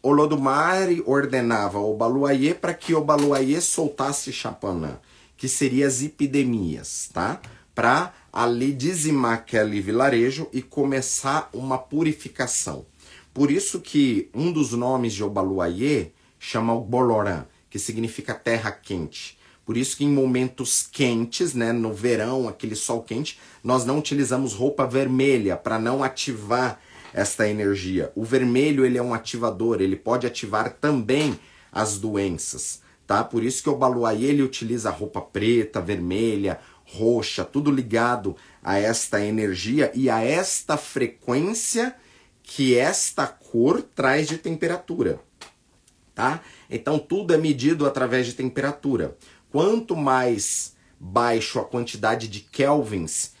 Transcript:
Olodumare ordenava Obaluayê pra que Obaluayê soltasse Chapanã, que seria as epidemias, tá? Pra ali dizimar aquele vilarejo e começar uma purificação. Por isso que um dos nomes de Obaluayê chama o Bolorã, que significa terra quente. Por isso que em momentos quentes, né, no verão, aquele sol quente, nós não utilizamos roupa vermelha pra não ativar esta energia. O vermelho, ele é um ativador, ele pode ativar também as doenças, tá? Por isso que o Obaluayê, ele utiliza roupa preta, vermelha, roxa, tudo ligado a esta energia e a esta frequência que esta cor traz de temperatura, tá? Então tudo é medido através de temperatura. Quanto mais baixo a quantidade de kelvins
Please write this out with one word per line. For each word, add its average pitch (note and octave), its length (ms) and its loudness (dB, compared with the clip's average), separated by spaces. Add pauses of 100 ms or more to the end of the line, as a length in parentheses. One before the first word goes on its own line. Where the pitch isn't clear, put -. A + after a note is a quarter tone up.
Olodumare D3+ 1000 4
ordenava A#2 720 0
Obaluayê C3 760 2
pra F3 220 -4
que - 180 -4
Obaluayê C#3+ 680 2
soltasse C#3+ 720 -2
Chapanã, F2+ 680 -6 (360)
que - 120 -6
seria C3+ 400 2
as B2+ 160 -2
epidemias, B2 1080 -2
tá? A2 300 -4 (320)
Pra C#3+ 400 2 (180)
ali A#2+ 400 0
dizimar C#3+ 640 0
aquele G#2+ 480 0
vilarejo B2 720 2
e C3 80 -4
começar C#3 920 -2
uma B2+ 240 -4
purificação. C#3 1080 -4 (480)
Por C#3+ 160 4
isso F#3 300 0
que B2+ 540 2
um D#3+ 180 0
dos D3 220 0
nomes B2 400 0
de G2 100 -4
Obaluayê F#2+ 880 0 (260)
chama A#2 360 -2
o A#2 80 0
Bolorã, A2 640 2 (240)
que G2+ 100 -8
significa A2+ 540 -6
terra A2+ 380 -2
quente. - 680 -10 (260)
Por A2+ 100 -4
isso B2+ 220 -2
que C#3+ 80 0
em D3 60 4
momentos B2+ 800 0
quentes, B2 640 0
né, A#2 180 0
no A2+ 180 0
verão, A#2 560 0
aquele A2 280 -8
sol A#2 260 -4
quente, C3 380 -6 (240)
nós B2 200 2
não C3 140 0
utilizamos C3+ 560 0
roupa C3+ 320 0
vermelha B2+ 720 2
pra A2 220 -4
não B2 240 0
ativar A#2 760 -2 (320)
esta G#2 360 0
energia. G2 680 0
O G#2+ 80 -4
vermelho, C3 600 4
ele B2 120 2
é B2 40 0
um A#2+ 120 -2
ativador, A2+ 680 -2
ele F#2+ 140 2
pode B2 320 0
ativar G#2+ 520 -4
também C3+ 600 2 (320)
as G#2 260 -2
doenças, G2 840 -4 (260)
tá? G#2 160 2
Por A2+ 200 -2
isso C3 200 -2
que - 60 0
o C#3 40 2
Obaluayê, B2 540 2
ele C#3+ 160 4
utiliza A#2 480 -2
roupa G#2 280 -8
preta, G#2+ 640 0
vermelha, G2 800 -2 (260)
roxa, A2 580 0
tudo D3 280 0
ligado A#2 640 0 (260)
a G2 160 0
esta G#2+ 420 0
energia G#2+ 760 0
e B2+ 160 2
a A2+ 120 2
esta D#3 540 0
frequência F3 1200 -2 (480)
que B2+ 340 2
esta C#3 480 0
cor - 560 2
traz C#3 460 0
de D#3+ 100 -4
temperatura, E3+ 800 -2 (920)
tá? C#3 280 -2 (280)
Então D3+ 300 -2
tudo F3 340 0
é D#3+ 40 8
medido D3 500 2
através B2+ 400 0
de B2 60 -8
temperatura. C3+ 840 -4 (340)
Quanto G3+ 440 2
mais C3 800 0 (240)
baixo A2+ 600 0
a G#2+ 40 -2
quantidade A#2 640 -2
de G2+ 140 -12
kelvins A#2 1000 0